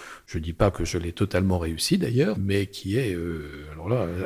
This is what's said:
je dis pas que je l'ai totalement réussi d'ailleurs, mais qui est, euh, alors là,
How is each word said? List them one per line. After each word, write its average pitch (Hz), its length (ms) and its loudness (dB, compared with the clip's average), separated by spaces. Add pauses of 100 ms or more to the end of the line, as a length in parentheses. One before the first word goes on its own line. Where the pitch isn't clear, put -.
(260)
je 87 140 -4
dis 80 140 -4
pas 101 180 4
que 85 140 -2
je 90 120 -2
l'ai 85 140 -2
totalement 92 480 2
réussi 82 380 0
d'ailleurs, 147 420 2
mais 98 280 2
qui - 280 -4
est, 120 180 2
euh, 85 600 -6
alors - 160 -8
là, 113 180 2 (180)